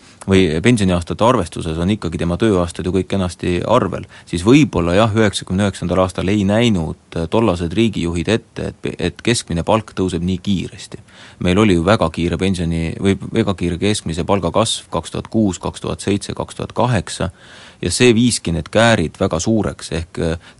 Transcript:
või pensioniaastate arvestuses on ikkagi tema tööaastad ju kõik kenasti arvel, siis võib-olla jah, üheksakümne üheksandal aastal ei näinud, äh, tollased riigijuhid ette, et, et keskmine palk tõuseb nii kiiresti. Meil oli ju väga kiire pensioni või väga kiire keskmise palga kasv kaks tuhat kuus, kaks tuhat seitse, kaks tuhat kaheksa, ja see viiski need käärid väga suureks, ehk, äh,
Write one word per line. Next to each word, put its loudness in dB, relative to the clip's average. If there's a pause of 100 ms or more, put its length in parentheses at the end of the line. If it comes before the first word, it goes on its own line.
(300)
või 4
pensioniaastate 2
arvestuses 0
on 0
ikkagi -2
tema -2
tööaastad 0
ju -2
kõik 0
kenasti -2 (100)
arvel, 0 (240)
siis -4
võib-olla 4
jah, 2
üheksakümne 0
üheksandal 0
aastal -2
ei 2
näinud, 0 (160)
äh, -4
tollased 0
riigijuhid 0
ette, -2
et, -8
et -4
keskmine -2
palk -2
tõuseb -2
nii -2
kiiresti. -6 (400)
Meil 2
oli 4
ju 2
väga 2
kiire -2
pensioni -2
või 2 (160)
väga 0
kiire -4
keskmise -2
palga 0
kasv -2
kaks -4
tuhat -8
kuus, 0
kaks -8
tuhat -6
seitse, -2
kaks -8
tuhat -8
kaheksa, 0 (500)
ja -2
see 6
viiski 2
need -4
käärid 2
väga 0
suureks, -2
ehk, -6
äh, -2 (220)